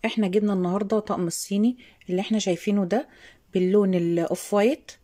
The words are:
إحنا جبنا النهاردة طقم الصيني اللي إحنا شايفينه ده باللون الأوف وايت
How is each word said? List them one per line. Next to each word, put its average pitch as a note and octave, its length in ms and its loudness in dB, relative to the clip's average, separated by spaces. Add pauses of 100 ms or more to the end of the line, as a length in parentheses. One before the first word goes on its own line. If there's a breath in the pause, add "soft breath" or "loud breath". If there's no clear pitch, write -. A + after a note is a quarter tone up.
إحنا A3 220 0
جبنا G#3 260 2
النهاردة G3 460 0
طقم F#3 280 -4
الصيني G#3 500 -2 (320 loud breath)
اللي F3+ 120 0
إحنا A3 180 -2
شايفينه G3 460 0
ده G#3 220 -2 (460 loud breath)
باللون F#3+ 420 2
الأوف E3+ 580 -2
وايت A3 380 2 (120)